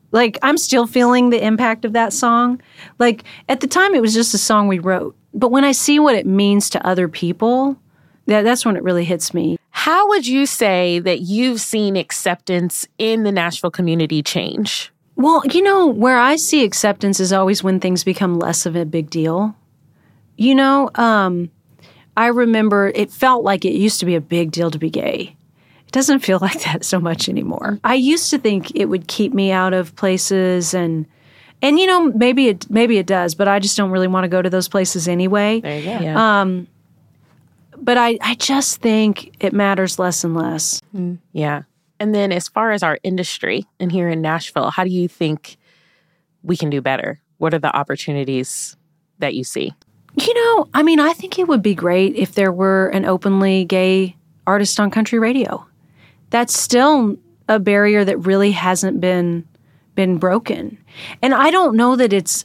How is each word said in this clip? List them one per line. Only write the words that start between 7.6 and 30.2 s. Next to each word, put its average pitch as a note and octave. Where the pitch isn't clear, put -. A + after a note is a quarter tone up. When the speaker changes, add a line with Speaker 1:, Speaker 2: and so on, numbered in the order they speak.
Speaker 1:
that, G#3+
that's A#3+
when G#3+
it F3
really F3
hits F3
me. E3+
Speaker 2:
How F#4
would G4+
you C4
say F3+
that F3
you've A3
seen G#3
acceptance F3+
in A3+
the G#3
Nashville F3
community D#3+
change? -
Speaker 1:
Well, D4
you F4
know, G4
where B3
I B3+
see D4+
acceptance G3+
is F#3
always F#3+
when F#3+
things F3+
become F3+
less E3+
of E3+
a E3+
big D#3
deal. E3+
You B3+
know, C4+
um, F#3+
I A3+
remember A3
it G#3
felt B3+
like F#3+
it F3+
used G#3
to F3+
be F3
a D#3+
big E3+
deal E3
to D3+
be D#3+
gay. -
It -
doesn't C4+
feel F#3+
<laughs> -
like F#3+
that D#3+
so -
much E3
anymore. G3+
I A#3
used C#4
to D4
think G3+
it G3+
would E3+
keep -
me G3
out F#3
of F#3
places F#3